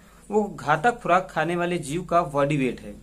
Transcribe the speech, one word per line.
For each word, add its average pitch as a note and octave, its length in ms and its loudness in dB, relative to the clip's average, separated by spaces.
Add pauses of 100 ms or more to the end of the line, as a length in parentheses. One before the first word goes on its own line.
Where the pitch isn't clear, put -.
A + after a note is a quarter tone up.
(300)
वो G#3 160 2
घातक D#3+ 560 0
खुराक F3+ 300 2
खाने E3 240 -2
वाले F3 240 0
जीव D3+ 260 -6
का E3+ 180 2
बॉडी C#3+ 340 0
वेट A#2+ 240 -2
है। G#2 220 -14